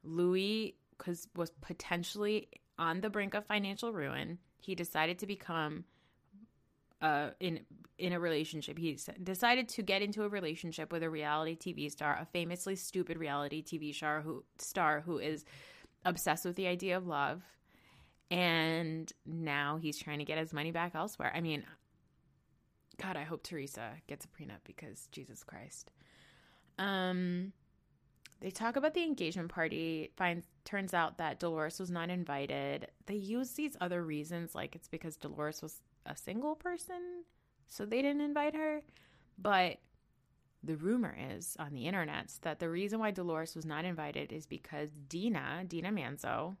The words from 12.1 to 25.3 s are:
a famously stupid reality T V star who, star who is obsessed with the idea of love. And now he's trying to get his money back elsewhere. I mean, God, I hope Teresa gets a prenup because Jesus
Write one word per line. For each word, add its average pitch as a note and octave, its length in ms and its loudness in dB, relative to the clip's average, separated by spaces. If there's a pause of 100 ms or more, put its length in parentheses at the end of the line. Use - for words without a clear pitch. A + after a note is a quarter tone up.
a D#3+ 60 -6
famously F3 500 0
stupid F3 400 0
reality D3 460 0
T E3 160 -4
V D3 160 -4
star D3+ 260 2
who, D3 240 -4 (140)
star D#3 420 4
who E3 160 0
is D3+ 300 0 (580)
obsessed E3+ 400 2
with F3+ 120 0
the F#3+ 100 0
idea F3+ 320 2
of F#3 80 -4
love. D3+ 360 2 (880)
And E3 800 4 (140)
now D3+ 540 0
he's D3+ 180 0
trying D3 220 -4
to D3 80 -2
get D#3 100 0
his D#3+ 160 0
money D#3 180 0
back E3+ 240 0
elsewhere. F3 400 0
I E3+ 60 0
mean, D#3+ 240 0 (1400)
God, F#3+ 140 -2
I D3 80 -2
hope D#3 180 -6
Teresa C3+ 500 -6 (140)
gets - 200 -8
a - 20 -20
prenup - 360 -14
because A#2 460 -14
Jesus - 320 -14